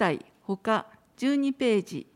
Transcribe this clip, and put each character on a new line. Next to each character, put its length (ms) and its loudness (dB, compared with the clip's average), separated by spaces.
帯 240 0
ほ 140 -4
か、 320 -2
十 200 0
二 160 0
ペ 260 2
ー 60 -2
ジ。 320 -10